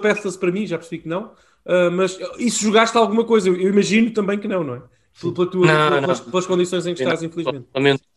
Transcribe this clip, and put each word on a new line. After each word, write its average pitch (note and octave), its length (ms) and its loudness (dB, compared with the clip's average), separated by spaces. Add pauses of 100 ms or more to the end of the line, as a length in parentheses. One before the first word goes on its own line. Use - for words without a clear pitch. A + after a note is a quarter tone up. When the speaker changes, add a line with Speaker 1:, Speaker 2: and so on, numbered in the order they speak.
Speaker 1:
Pathless G#3 320 -2
para F3+ 140 0
mim, G3+ 140 -4
já E3 100 -6
percebi - 280 -10
que D#3+ 40 -12
não, G3 240 -8 (320)
ah, F3+ 260 2
mas F#3 280 -2 (200)
e A#3+ 120 -2
se - 120 -2
jogaste A3 320 2
alguma A3+ 300 2
coisa? A3 240 2
Eu, F3+ 100 2
eu F#3 120 2
imagino G3+ 400 2
também G3+ 280 -2
que G#3 80 -10
não, F#3+ 160 -2
não C3 120 -6
é? B2 80 -14 (360)
Pela, - 140 -4
pela F3+ 140 0
tua, F#3 200 2
Speaker 2:
Não, D#3 80 6
Speaker 1:
pela, D3+ 180 4
Speaker 2:
não. C#3+ 100 2
Speaker 1:
pelas, C3 180 0
pelas F3+ 260 -4
condições F3+ 400 -2
em F3+ 80 -4
que C3 80 -6
Speaker 2:
Não, E3 100 0
Speaker 1:
estás, D#3+ 100 -4
infelizmente. D#3+ 420 -8 (100)
Speaker 2:
lamento. C3+ 280 2 (140)